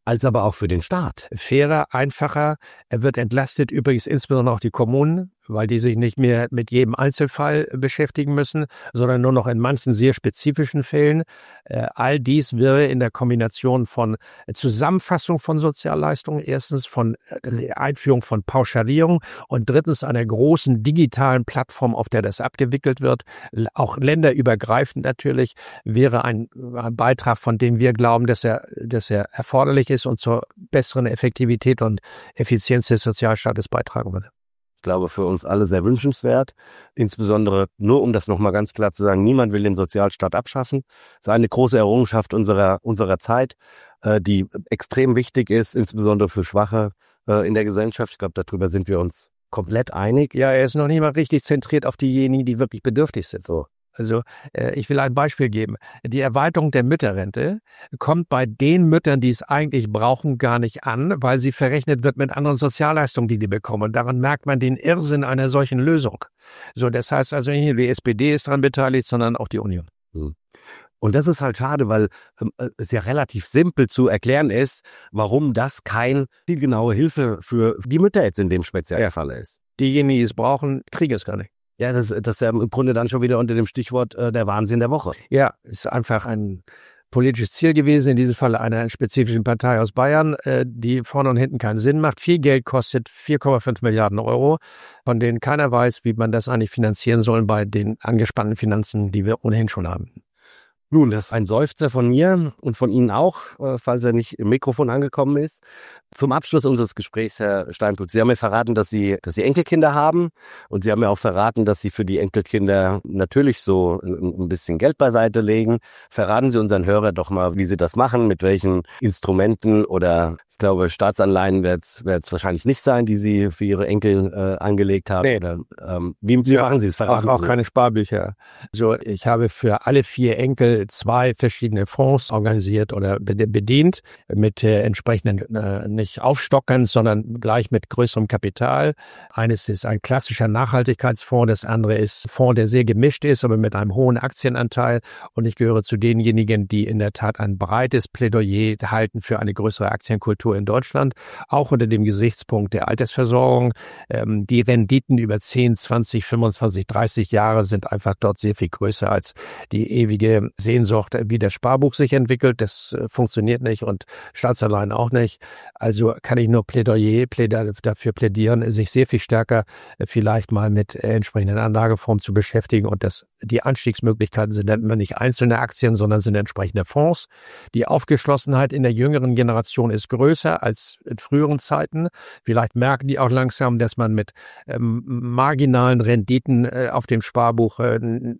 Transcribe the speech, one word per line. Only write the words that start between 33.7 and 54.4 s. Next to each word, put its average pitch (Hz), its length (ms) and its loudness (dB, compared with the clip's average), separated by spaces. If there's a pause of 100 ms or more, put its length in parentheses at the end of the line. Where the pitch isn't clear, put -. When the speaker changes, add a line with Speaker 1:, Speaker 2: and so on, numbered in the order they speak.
Speaker 2:
würde. 92 200 -8 (440)
Speaker 1:
Ich - 80 -20
glaube, 90 240 -2
für 98 180 -4
uns 92 200 -2
alle 101 200 0
sehr 90 200 0
wünschenswert. 127 680 0 (440)
Insbesondere, 104 720 0 (100)
nur 110 240 4
um 120 100 2
das 107 160 -2
noch 98 100 -2
mal 101 140 0
ganz 104 220 -2
klar 104 180 0
zu 101 120 -6
sagen, 98 200 4
niemand 120 300 2
will 104 100 0
den 101 120 0
Sozialstaat 98 600 -2
abschaffen. 131 520 -4
Das - 340 -20
ist - 80 -6
eine 113 180 4
große 123 300 2
Errungenschaft 113 560 2
unserer, 98 480 2
unserer 98 360 0
Zeit, 127 360 -2 (480)
äh, 107 180 2
die 95 260 0 (240)
extrem 127 460 0
wichtig 120 340 -2
ist, 110 260 0
insbesondere 104 520 0
für 90 160 -4
Schwache, 104 480 -2 (380)
äh, 104 180 2
in 107 60 -2
der 107 100 0
Gesellschaft. 107 480 -4
Ich - 60 -20
glaube, 95 180 -6
darüber 95 320 -4
sind 92 220 -4
wir 92 100 0
uns - 300 -6 (220)
komplett 107 420 -4
einig. 117 420 0
Speaker 2:
Ja, 135 160 2
er 131 120 4
ist 127 120 -2
noch 147 120 0
nicht 160 120 0
mal 151 120 2
richtig 151 320 0
zentriert 147 420 0
auf 131 100 -4
diejenigen, 131 500 0
die 117 140 -2
wirklich 107 240 -4
bedürftig 123 440 -2
sind. - 180 -14
Speaker 1:
So. 82 200 -4 (280)
Speaker 2:
Also, 113 280 -2 (320)